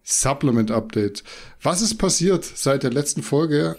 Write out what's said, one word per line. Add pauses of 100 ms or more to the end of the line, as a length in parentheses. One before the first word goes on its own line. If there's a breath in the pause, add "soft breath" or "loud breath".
(300)
Supplement-Update. (380 loud breath)
Was
ist
passiert
seit
der
letzten
Folge?